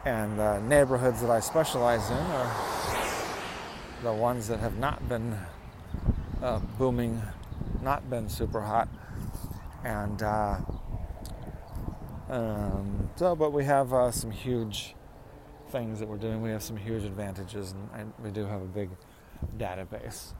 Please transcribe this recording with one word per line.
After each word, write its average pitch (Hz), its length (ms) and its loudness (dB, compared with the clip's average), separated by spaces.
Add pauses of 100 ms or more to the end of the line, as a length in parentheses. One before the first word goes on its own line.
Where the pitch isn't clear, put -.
And 107 340 2
the 104 220 6
neighborhoods 127 640 6
that 120 80 4
I 117 100 8
specialize 120 680 4
in 120 80 2
are 139 340 2 (1500)
the 117 100 2
ones 117 360 2
that 113 100 0
have 110 180 0
not 131 300 0
been, 117 300 0 (1040)
uh, 117 160 2 (180)
booming, 120 440 2 (600)
not 135 280 0
been 117 180 -2
super 110 340 -2
hot. 107 280 2 (920)
And, 104 380 -2
uh, 104 360 2 (1700)
um, 104 840 0
so, 175 200 4
but 156 160 4
we 143 140 4
have, 139 280 6
uh, 123 180 8
some 113 200 -2
huge 113 640 -2 (720)
things 110 300 -2
that 110 80 -4
we're 107 100 -6
doing. 110 240 -2
We 113 80 -2
have 107 140 -2
some 113 120 -6
huge 110 280 -2
advantages, 98 680 -6
and, 98 220 -10
and 107 200 -10 (100)
we 107 80 -6
do 104 140 -2
have 101 160 -2
a 95 40 -6
big 92 240 -4 (680)
database 107 840 -8